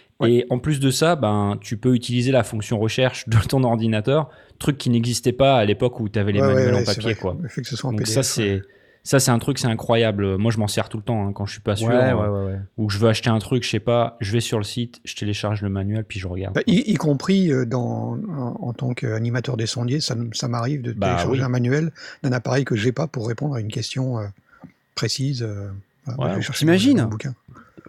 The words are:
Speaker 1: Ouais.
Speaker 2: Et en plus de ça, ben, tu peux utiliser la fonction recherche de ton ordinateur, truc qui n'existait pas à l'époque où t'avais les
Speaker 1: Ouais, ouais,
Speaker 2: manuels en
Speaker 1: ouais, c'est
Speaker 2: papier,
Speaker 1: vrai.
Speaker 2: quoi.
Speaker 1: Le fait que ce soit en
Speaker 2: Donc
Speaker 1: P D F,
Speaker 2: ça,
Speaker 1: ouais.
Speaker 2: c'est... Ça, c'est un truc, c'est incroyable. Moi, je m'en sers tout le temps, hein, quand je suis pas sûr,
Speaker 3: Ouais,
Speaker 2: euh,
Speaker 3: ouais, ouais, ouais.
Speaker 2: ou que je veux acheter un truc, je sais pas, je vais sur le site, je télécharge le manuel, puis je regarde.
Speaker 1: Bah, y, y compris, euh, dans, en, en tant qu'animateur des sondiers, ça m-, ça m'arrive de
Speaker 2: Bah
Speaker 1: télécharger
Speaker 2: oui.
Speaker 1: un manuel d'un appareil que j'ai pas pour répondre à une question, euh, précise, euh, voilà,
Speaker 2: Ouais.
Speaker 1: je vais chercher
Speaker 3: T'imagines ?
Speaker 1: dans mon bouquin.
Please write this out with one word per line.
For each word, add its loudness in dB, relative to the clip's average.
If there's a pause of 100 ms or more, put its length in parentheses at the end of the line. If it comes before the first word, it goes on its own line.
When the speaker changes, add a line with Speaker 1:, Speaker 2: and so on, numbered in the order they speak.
(220)
Speaker 1:
Ouais. 6
Speaker 2:
Et 4
en 0
plus 0
de 4
ça, 2
ben, 2
tu -6
peux 4
utiliser 0
la 4
fonction -2
recherche 0
de 4
ton 2
ordinateur, 0 (280)
truc 0
qui -2
n'existait 2
pas 6
à 4
l'époque 0
où -2
t'avais 0
les 2
Speaker 1:
Ouais, 4
ouais, 4
Speaker 2:
manuels 4
en 2
Speaker 1:
ouais, 2
c'est 2
Speaker 2:
papier, -2
Speaker 1:
vrai. 0
Speaker 2:
quoi. -4
Speaker 1:
Le -6
fait -6
que -8
ce -6
soit -4
en -2
Speaker 2:
Donc -2
Speaker 1:
P -2
D -2
F, -2
Speaker 2:
ça, 2
Speaker 1:
ouais. 2
Speaker 2:
c'est... 0 (400)
Ça, 4
c'est 2
un 4
truc, -2
c'est -2
incroyable. 2
Moi, 2
je 0
m'en 0
sers -2
tout -8
le -10
temps, -2
hein, -4
quand -6
je -10
suis -16
pas 0
sûr, 0
Speaker 3:
Ouais, 4
Speaker 2:
euh, 4
Speaker 3:
ouais, 0
ouais, -2
ouais. -6 (180)
Speaker 2:
ou 0
que -2
je -4
veux 6
acheter 2
un 2
truc, -2
je -6
sais 0
pas, 2
je -4
vais 2
sur -2
le -2
site, -8
je -12
télécharge -2
le -2
manuel, -2
puis -10
je -8
regarde. -6
Speaker 1:
Bah, 0
y, 4
y 0
compris, 0
euh, 0
dans, -4 (100)
en, -8
en -6
tant -4
qu'animateur -2
des -2
sondiers, -2
ça -4
m-, -6
ça -6
m'arrive -4
de -6
Speaker 2:
Bah 0
Speaker 1:
télécharger 0
Speaker 2:
oui. 0
Speaker 1:
un -2
manuel 2 (300)
d'un 0
appareil 0
que 0
j'ai 0
pas -4
pour -6
répondre -4
à -4
une -6
question, -4
euh, -6 (720)
précise, -2
euh, -6 (360)
voilà, -6
Speaker 2:
Ouais. 0
Speaker 1:
je -2
vais -2
chercher -6
Speaker 3:
T'imagines ? 6
Speaker 1:
dans 4
mon 0
bouquin. -6 (560)